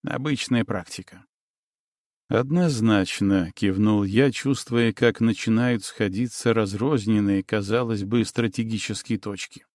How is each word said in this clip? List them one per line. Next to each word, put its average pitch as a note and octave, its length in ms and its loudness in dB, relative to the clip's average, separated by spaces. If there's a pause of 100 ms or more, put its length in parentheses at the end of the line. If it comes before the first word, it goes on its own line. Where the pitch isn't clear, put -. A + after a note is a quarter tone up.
Обычная C3 600 -2
практика. - 600 -8 (1000)
«Однозначно», — A2 1300 2
кивнул G#2 480 2
я, A2+ 300 2
чувствуя, A#2 600 0
как A#2 280 2
начинают A#2 640 0
сходиться A2 680 -2
разрозненные, G#2 920 0
казалось A2 580 -2
бы, G#2+ 220 2
стратегические A2 960 -4
точки. - 460 -10 (100)